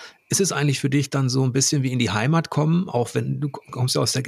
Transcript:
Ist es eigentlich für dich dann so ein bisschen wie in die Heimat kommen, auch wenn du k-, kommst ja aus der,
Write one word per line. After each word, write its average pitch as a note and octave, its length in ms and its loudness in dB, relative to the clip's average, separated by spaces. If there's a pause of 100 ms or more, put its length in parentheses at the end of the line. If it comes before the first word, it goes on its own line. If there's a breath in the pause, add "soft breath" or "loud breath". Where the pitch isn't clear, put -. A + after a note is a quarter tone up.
(300 loud breath)
Ist - 120 0
es F3+ 100 2
eigentlich C#3+ 280 0
für C#3 100 -2
dich C#3 200 0
dann C3+ 200 0
so C3 140 2
ein B2 100 0
bisschen C3+ 300 2
wie C3 80 -2
in B2+ 80 -2
die A2+ 120 2
Heimat C#3+ 380 0
kommen, E3 400 0
auch A#2+ 240 -2
wenn C3 260 -2
du C#3+ 100 -4
k-, - 120 -12 (100)
kommst B2+ 240 -2
ja D3 60 2
aus B2+ 120 0
der, B2+ 140 -2